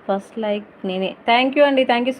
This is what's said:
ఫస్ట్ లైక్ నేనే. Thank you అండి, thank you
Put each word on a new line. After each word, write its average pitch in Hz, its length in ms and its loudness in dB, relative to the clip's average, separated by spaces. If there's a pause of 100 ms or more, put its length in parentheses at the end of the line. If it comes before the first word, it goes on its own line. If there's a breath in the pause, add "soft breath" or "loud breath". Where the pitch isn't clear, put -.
ఫస్ట్ 196 380 -6
లైక్ 208 260 -4 (180)
నేనే. 190 220 -4 (180)
Thank 254 300 2
you 285 100 6
అండి, 269 240 2
thank 240 180 0
you 254 100 -4